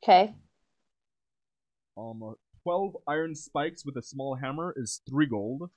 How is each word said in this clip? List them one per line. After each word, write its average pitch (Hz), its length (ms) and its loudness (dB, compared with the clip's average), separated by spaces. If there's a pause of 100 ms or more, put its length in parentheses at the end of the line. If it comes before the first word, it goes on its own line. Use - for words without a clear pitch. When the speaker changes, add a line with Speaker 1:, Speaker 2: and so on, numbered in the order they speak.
Speaker 1:
Okay. 208 320 8 (1600)
Speaker 2:
Um, 113 260 -12
uh, 110 100 -10 (300)
twelve 180 340 0 (120)
iron 160 260 0
spikes 147 520 -4
with 131 100 -8
a 117 60 -4
small 135 340 -6
hammer 147 400 -4
is 123 320 -6
three 143 180 4
gold. 123 500 -4